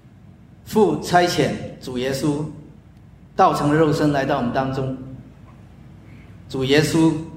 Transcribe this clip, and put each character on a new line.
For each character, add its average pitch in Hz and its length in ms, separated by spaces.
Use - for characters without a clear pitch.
父 - 380
差 180 260
遣 139 220
主 127 160
耶 131 160
稣 147 300
道 180 180
成 147 220
肉 156 160
身 147 220
来 135 100
到 143 140
我 127 40
们 120 120
当 135 200
中， 131 240
主 131 160
耶 139 180
稣 160 320